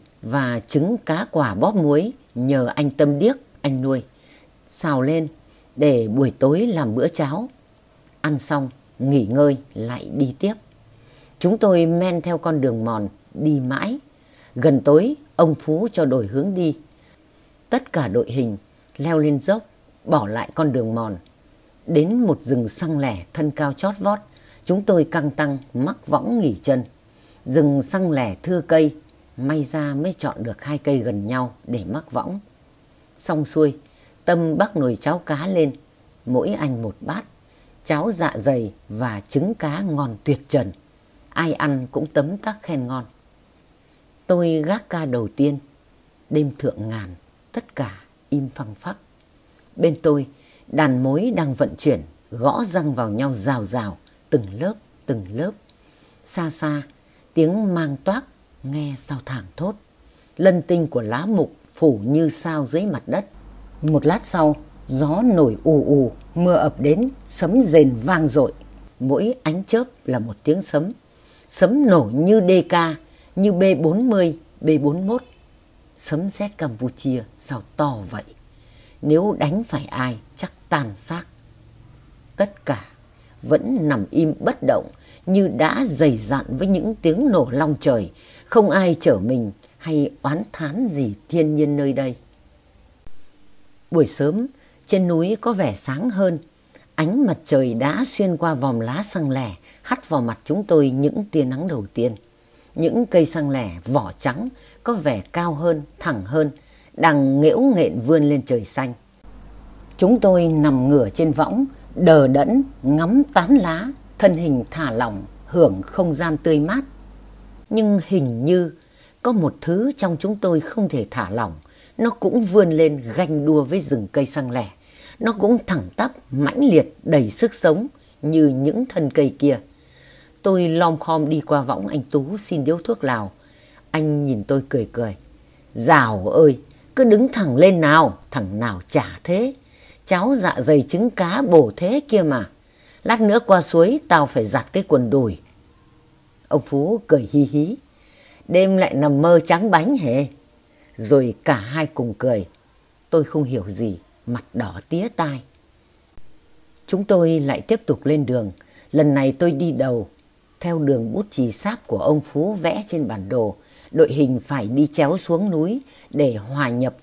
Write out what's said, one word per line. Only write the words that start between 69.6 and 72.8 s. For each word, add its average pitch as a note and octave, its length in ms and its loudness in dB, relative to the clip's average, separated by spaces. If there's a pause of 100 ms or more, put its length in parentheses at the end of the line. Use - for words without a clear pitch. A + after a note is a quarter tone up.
chớp A#3 200 0 (220)
là B2+ 140 -2
một A2+ 140 -8 (100)
tiếng E3+ 180 0
sấm. D#3+ 300 -4 (580)
Sấm B3+ 360 2
nổ D#3+ 280 4
như F#3+ 340 4
D F#3 40 6 (180)
K, E3 280 0 (380)